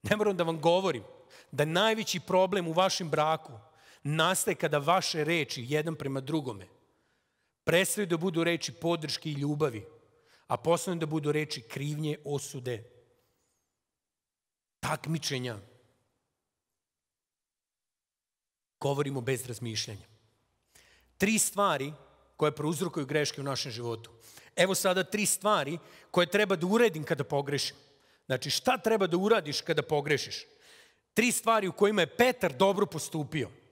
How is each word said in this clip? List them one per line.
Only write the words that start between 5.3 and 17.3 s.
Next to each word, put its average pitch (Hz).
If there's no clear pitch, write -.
jedan 156
prema 139
drugome 131
prestaju 185
da 170
budu 165
reči 165
podrške 160
i 143
ljubavi, 143
a 120
postanu 170
da 160
budu 147
reči 151
krivnje, 151
osude, 127
takmičenja. 143